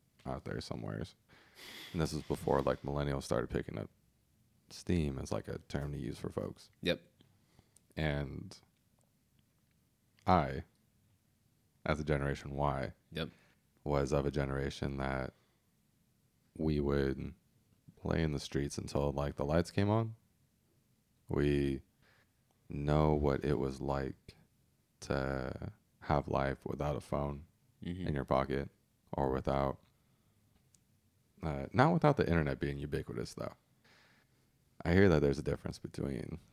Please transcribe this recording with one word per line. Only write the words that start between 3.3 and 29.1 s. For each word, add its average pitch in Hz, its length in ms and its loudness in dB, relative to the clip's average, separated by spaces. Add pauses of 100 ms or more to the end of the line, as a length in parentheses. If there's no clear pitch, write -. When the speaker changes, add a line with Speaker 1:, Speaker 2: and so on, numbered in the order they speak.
Speaker 1:
picking - 280 -4
up - 120 -6 (800)
steam 76 520 0
as, 69 100 -6
like, - 160 -4
a - 120 -6 (100)
term 71 240 -4
to 71 60 -6
use 60 180 -6
for - 120 -6
folks. - 400 -8 (140)
Speaker 2:
Yep. - 180 2 (960)
Speaker 1:
And 71 580 -2 (1700)
I, 78 360 4 (1200)
as 76 140 0
a 76 40 -2
Generation 71 520 0
Y, 67 360 0 (220)
Speaker 2:
Yep. 78 160 -4 (560)
Speaker 1:
was 71 260 2
of 71 140 2
a 69 60 0
generation 69 680 -2
that 67 340 -2 (1300)
we 78 220 2
would 69 540 0 (640)
play 82 260 0
in 78 120 2
the 69 60 -2
streets - 380 -4
until, 71 360 0
like, 71 240 -2
the 69 80 -2
lights 82 260 2
came 101 180 2
on. 113 260 0 (1120)
We 71 520 2 (880)
know 76 440 4
what 71 320 2
it 69 120 2
was 65 220 -2
like 69 360 -2 (840)
to 67 680 -4 (300)
have 73 260 0
life 69 380 0
without 69 300 -2
a 60 60 -4
phone 71 420 -4 (420)
Speaker 2:
Mm-hmm. 90 220 -6
Speaker 1:
in 80 80 0
your 67 100 -2
pocket 67 440 0 (440)